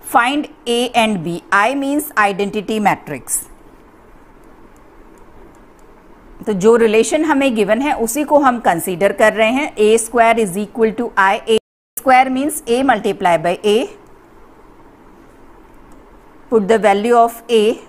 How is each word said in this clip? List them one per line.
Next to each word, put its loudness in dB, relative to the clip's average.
Find -2
A 0
and -2
B। -6
I 2
means -4
identity -4
matrix। -4
तो -2
जो 4
रिलेशन 2
हमें 0
गिवन 0
है -2
उसी -4
को 2
हम 2
कंसीडर -2
कर 2
रहे 0
हैं। -4
ए 4
स्क्वायर 2
is -6
equal -2
to -6
I। 2
ए 2
स्क्वायर 2
means -4
A 0
multiply 0
by -2
A। 2
Put 2
the 2
value 2
of -8
A। 2